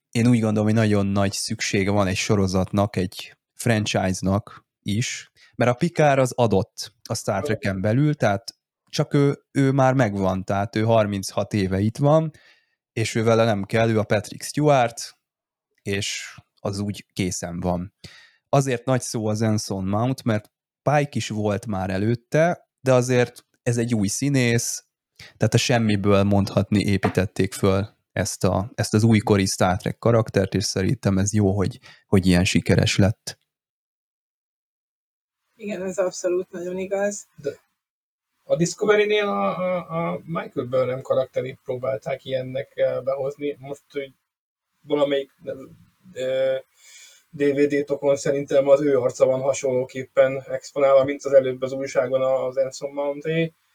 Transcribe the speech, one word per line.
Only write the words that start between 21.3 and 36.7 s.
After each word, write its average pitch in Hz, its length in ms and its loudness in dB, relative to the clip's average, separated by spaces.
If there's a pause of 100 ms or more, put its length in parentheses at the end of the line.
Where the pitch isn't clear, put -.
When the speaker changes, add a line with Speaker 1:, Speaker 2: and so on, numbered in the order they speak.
Speaker 1:
már 95 240 -4
előtte, 117 800 -2 (120)
de 131 120 4
azért 123 520 2 (180)
ez 120 140 0
egy 117 180 0
új 101 120 2
színész, 123 760 0 (540)
tehát - 160 0
a - 40 6
semmiből 104 680 2
mondhatni 101 600 2
építették 95 680 0
föl 98 340 0 (240)
ezt - 320 -6
a, 98 320 0
ezt - 180 -4
az 107 100 4
újkori 107 420 4
Star 95 320 0
Trek - 200 -6
karaktert, 110 560 0
és 95 100 0
szerintem 98 540 -2
ez 95 160 0
jó, 101 220 2
hogy, 98 240 -2 (280)
hogy 95 180 4
ilyen 90 180 6
sikeres - 540 2
lett. - 400 0 (2250)
Speaker 2:
Igen, 202 280 -10
ez 190 140 -8
abszolút 185 540 -2
nagyon 180 260 -8